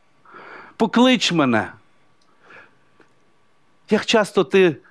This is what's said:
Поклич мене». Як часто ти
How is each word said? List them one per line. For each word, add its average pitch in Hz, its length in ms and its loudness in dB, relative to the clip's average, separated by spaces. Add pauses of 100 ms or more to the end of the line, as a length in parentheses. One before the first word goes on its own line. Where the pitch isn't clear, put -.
(760)
Поклич 233 540 0
мене». 123 400 -2 (2250)
Як 214 160 0
часто 208 380 -2
ти 185 340 0 (140)